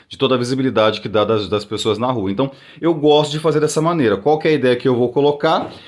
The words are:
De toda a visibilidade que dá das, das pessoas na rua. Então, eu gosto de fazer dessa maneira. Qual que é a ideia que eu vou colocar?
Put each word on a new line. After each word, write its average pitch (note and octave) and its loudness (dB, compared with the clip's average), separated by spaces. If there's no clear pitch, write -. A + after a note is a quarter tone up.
De - -20
toda C3 2
a - 0
visibilidade A#2+ 0
que - -10
dá G#2 2
das, G#2 0
das G2 -2
pessoas G#2+ -4
na B2 -2
rua. G#2 -4
Então, A2+ -2
eu E3 0
gosto D3 2
de D3+ -6
fazer D3+ 0
dessa D3+ -2
maneira. D3+ 0
Qual D3 0
que D#3+ -2
é - 4
a - 4
ideia B2+ 2
que B2 -6
eu C3 2
vou B2 0
colocar? D3 0